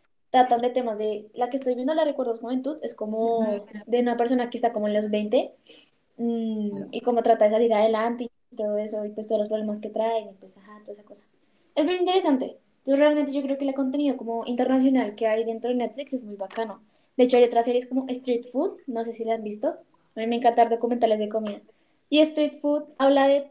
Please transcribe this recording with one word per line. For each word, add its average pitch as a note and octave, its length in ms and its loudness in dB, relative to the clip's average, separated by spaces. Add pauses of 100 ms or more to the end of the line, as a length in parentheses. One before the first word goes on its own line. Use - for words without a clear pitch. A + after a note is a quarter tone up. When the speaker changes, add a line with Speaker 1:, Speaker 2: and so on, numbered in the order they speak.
(300)
Speaker 1:
tratan B3 320 4
de B3 80 0
temas A#3 280 -2
de, G#3+ 360 -6
la A#3+ 160 -4
que C#4 60 -4
estoy B3+ 180 -2
viendo, C4 200 -2
la D#4+ 100 2
Recuerdos C4 340 -2
Juventud, B3+ 440 -6
es A#3 120 -8
como A3 460 -2 (100)
Speaker 2:
Ujú. G#3 160 -6 (200)
Speaker 1:
de A#3+ 140 2
una A#3+ 160 2
persona A#3+ 340 0
que A#3+ 80 -8
está A#3 140 0
como G#3 140 -2
en G#3 80 0
los G#3+ 160 0
veinte, G#3+ 420 0 (640)
mm, A3 640 -4
Speaker 3:
Ya. G3 140 -8
Speaker 1:
y - 80 -6
cómo - 220 0
trata A3 240 4
de G#3+ 40 4
salir A3+ 240 2
adelante A3+ 560 0 (220)
y A#3 40 -20
todo G#3 220 -2
eso, G#3+ 260 -6
y G#3+ 60 -8
pues G#3+ 160 -10
todos A3 140 0
los G#3 80 -2
problemas G#3+ 320 -4
que G#3 100 -10
traen, A3 400 -2
y - 40 -20
pues, F#3+ 240 -20
ajá, G#3+ 260 -20
toda - 100 -16
esa G#3 100 -20
cosa. - 220 -20 (480)
Es D4 120 4
bien F4+ 140 0
interesante. F4 560 2 (220)
Entonces, C#4 220 2
realmente D4 320 4
yo C#4 100 -2
creo C4+ 160 -4
que C#4 100 -4
el C4 60 -2
contenido C4+ 420 -2
como A3+ 300 -8
internacional B3+ 680 2
que A3+ 100 -2
hay A3 180 0
dentro A3+ 260 -4
de B3 60 0
Netflix C4 380 -6
es B3+ 80 -4
muy G#3 140 -14
bacano. G3 440 -8 (360)
De B3+ 80 6
hecho, B3 120 4
hay A#3+ 80 8
otras A#3 220 2
series B3 200 -2
como C4 220 -4
Street B3 440 -4
Food, D4+ 340 -2
no A#3 160 -6
sé A3+ 100 -6
si A3+ 120 -8
la A3+ 100 0
han A3 80 -6
visto. G#3 260 -6
A - 520 -12
mí A3 80 -4
me A#3 80 0
encanta A#3+ 260 4
ver A3+ 80 4
documentales A#3 480 0
de G#3 100 -4
comida. G#3+ 320 -6 (480)
Y D4 120 4
Street D4+ 400 2
Food D4 240 0 (140)
habla C#4 300 4
de C#4 120 4 (100)